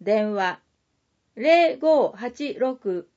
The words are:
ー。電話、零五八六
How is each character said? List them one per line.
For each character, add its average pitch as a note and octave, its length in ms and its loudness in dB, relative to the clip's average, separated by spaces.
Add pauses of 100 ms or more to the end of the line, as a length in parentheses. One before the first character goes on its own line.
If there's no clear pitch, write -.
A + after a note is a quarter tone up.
ー。 - 20 -20
電 G#3+ 300 0
話、 F#3 260 -4 (760)
零 D#4+ 400 4
五 C#4+ 340 2
八 B3 480 -10
六 G#3 580 -4